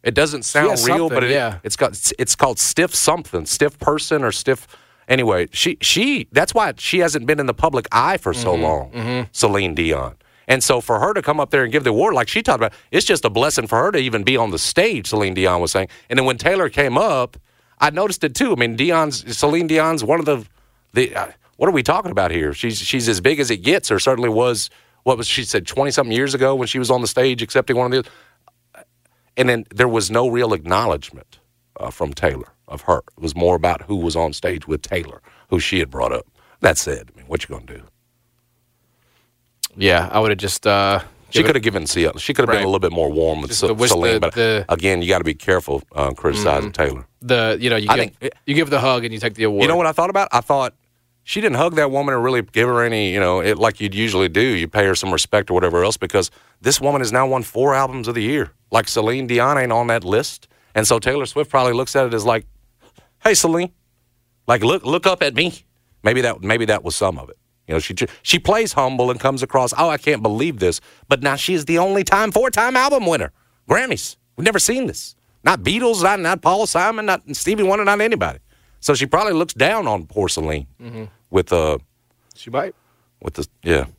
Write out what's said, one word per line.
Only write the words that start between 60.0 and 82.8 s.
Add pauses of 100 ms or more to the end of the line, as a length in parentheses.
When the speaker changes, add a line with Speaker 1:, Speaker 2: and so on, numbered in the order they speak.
Speaker 1:
list. (260)
And
so
Taylor
Swift
probably
looks
at
it
as
like, (760)
"Hey,
Celine, (720)
like,
look,
look
up
at
me." (500)
Maybe
that,
maybe
that
was
some
of
it. (300)
You
know,
she, (280)
she
plays
humble
and
comes
across,
"Oh,
I
can't
believe
this." (280)
But
now
she
is
the
only
time,
four-time
album
winner. (360)
Grammys. (200)
We've
never
seen
this. (260)
Not
Beatles,
not,
not
Paul
Simon,
not (120)
Stevie
Wonder,
not
anybody. (400)
So
she
probably
looks
down
on
poor
Celine (140)
Speaker 2:
Mm-hmm. (260)
Speaker 1:
with,
uh, (560)
Speaker 2:
She
might. (480)